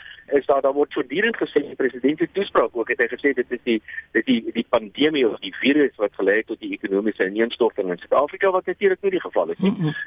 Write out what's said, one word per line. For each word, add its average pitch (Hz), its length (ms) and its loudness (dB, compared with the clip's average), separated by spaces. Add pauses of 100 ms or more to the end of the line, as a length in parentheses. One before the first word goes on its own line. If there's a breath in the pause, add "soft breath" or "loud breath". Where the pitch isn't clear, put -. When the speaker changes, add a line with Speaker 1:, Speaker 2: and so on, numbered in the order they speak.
(260 loud breath)
Speaker 1:
is 139 200 0
dat 139 160 2
daar 135 100 2
word 143 200 0
voortdurend 165 440 -2
gesê - 260 0
in 143 60 -10
die 135 80 -14
president 135 420 0
se 170 140 0
toespraak 185 440 0
ook, 113 120 -2
het - 100 -2
hy 123 80 2 (100)
gesê 139 180 0
dit 123 140 0
is 120 160 -6
die, 113 180 0 (300 loud breath)
dit - 160 0
is 120 140 2
die, - 100 -8
die 120 160 -4
pandemie 123 600 0
of 98 120 -2
die 95 140 -12
virus 143 420 2
wat 104 180 -2
gelei 98 220 2
het 110 100 -2
tot 110 140 -8
die 101 120 -8
ekonomiese 101 540 -2
ineenstorting 107 640 0
in 87 80 -4
Suid-Afrika, 147 520 0
wat 185 160 -2
natuurlik 185 360 0
nie 196 80 0
die 185 100 -2
geval - 300 -2
is - 80 -6
nie. 190 120 2
Speaker 2:
Mm-mm. 156 240 -2 (120 loud breath)